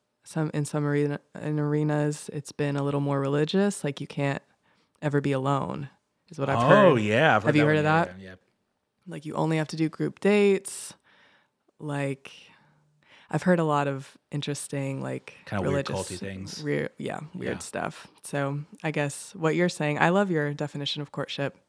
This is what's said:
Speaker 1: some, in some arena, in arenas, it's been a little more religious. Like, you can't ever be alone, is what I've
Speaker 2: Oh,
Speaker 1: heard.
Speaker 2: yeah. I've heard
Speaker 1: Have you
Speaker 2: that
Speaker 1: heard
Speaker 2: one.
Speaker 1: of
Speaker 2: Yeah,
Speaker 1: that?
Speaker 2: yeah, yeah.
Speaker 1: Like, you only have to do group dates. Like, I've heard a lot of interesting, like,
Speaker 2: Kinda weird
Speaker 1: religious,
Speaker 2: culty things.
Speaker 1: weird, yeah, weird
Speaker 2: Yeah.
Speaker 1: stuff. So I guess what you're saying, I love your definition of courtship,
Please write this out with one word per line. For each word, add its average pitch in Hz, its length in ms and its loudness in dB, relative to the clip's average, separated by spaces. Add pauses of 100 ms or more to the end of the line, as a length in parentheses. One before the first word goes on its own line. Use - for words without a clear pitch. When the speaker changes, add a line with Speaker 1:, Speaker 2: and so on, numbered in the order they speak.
(240)
Speaker 1:
some, 156 300 -4
in 151 100 0
some 147 220 -2
arena, 147 340 0 (200)
in 151 200 -2
arenas, 147 720 0
it's 151 200 -10
been 143 240 -2
a 139 60 -2
little 143 180 0
more 143 200 0
religious. 160 640 0
Like, 147 160 -4
you 147 60 -8
can't 139 360 -2 (600)
ever 143 180 2
be 143 120 0
alone, 135 580 -2 (400)
is 160 80 -14
what 139 100 -2
I've 135 100 2
Speaker 2:
Oh, 123 100 4 (260)
Speaker 1:
heard. 113 80 4
Speaker 2:
yeah. 113 340 6
I've 101 60 2
heard 107 60 0
Speaker 1:
Have 147 80 4
you 151 60 8
Speaker 2:
that 151 40 6
Speaker 1:
heard 151 100 4
Speaker 2:
one. - 20 2
Speaker 1:
of 151 60 2
Speaker 2:
Yeah, 160 200 4
Speaker 1:
that? 92 160 -8
Speaker 2:
yeah, 95 100 -16
yeah. 90 40 -18 (720)
Speaker 1:
Like, 160 200 -10
you 151 80 -8
only 160 240 2
have 151 100 -2
to - 80 -8
do 156 120 2
group 151 320 -4
dates. 202 720 2 (840)
Like, 143 540 -4 (960)
I've 160 120 -2
heard 180 160 4
a 165 60 2
lot 147 240 2
of 139 280 -6 (140)
interesting, 139 720 -6
like, 131 320 -10 (120)
Speaker 2:
Kinda 98 160 -2
weird - 260 0
Speaker 1:
religious, - 80 -4
Speaker 2:
culty 92 220 -6
things. 95 440 -10
Speaker 1:
weird, 147 360 -2
yeah, - 220 -8 (140)
weird - 200 -6
Speaker 2:
Yeah. - 40 -6
Speaker 1:
stuff. - 500 -8 (140)
So 143 420 -4 (180)
I 156 80 -4
guess 147 440 -4
what 156 200 0
you're 175 140 2
saying, 151 300 -2
I 160 100 6
love 190 220 2
your 147 240 0
definition 147 480 -6
of 139 100 -12
courtship, - 440 -6 (120)